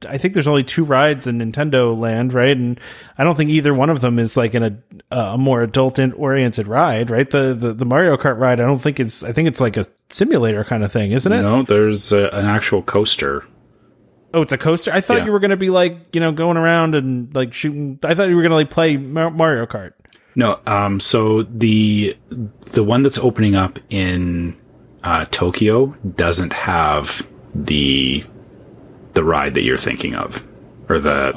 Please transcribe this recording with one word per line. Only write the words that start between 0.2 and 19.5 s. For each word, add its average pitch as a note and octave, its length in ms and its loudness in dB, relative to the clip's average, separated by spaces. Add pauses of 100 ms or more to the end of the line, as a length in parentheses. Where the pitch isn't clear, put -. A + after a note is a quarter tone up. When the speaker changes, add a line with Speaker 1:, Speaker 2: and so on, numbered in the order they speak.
Speaker 1:
there's D#3 140 0
only C#3+ 160 2
two E3 220 -2
rides C#3 420 2
in A#2+ 120 -2
Nintendo B2 560 0
Land, A#2 380 -2
right? B2+ 220 4
And B2 240 -2 (380)
I C3 80 2
don't E3+ 100 2
think D3+ 140 0
either D3 240 2
one C3+ 160 2
of D#3 100 0
them A#2+ 180 2
is, A#2 200 0
like, A#2 180 0
in A#2 80 2
a, G#2+ 140 -2 (340)
a A2 260 -2
more C3 240 2
adult C3 380 0
in-, C3 140 0
oriented C3 540 -2
ride, A#2 440 0
right? B2+ 180 2
The, C3+ 240 2
the, A#2 200 -2
the A#2 120 -4
Mario D3 300 4
Kart B2+ 240 0
ride, B2 220 2
I A#2+ 40 2
don't C3+ 140 2
think C#3+ 220 -2
it's, - 240 -4
I A#2 80 -8
think D#3+ 160 2
it's B2+ 100 -4
like A#2 160 0
a G#2 100 -2 (240)
simulator A#2+ 540 0
kind G#2+ 220 -2
of G2+ 60 -4
thing, G#2 200 -2
isn't C3+ 220 0
it? - 80 2
Speaker 2:
No, A2+ 220 2
there's G#2+ 500 2
a, G2+ 160 4
an G2+ 160 -2
actual G#2 360 0
coaster. D2+ 640 -2 (880)
Speaker 1:
Oh, E3 80 2
it's D3 120 -2
a C3 40 -2
coaster? - 360 -2
I F#3+ 80 2
thought A#3+ 160 2
Speaker 2:
Yeah. A3 80 0
Speaker 1:
you G#3+ 80 -2
were G3+ 60 2
gonna G3 180 2
be, F#3+ 140 0
like, F3+ 260 2 (180)
you E3 60 2
know, E3 100 2
going E3 240 0
around E3 400 2
and, C3 400 -2
like, B2+ 180 -2
shooting, D3 520 -6
I D#3+ 100 0
thought F#3+ 140 2
you F3 80 4
were E3+ 40 4
gonna, E3 140 4
like, D#3 140 2
play E3 260 2
Mar-, D3+ 360 -4
Mario D#3 340 0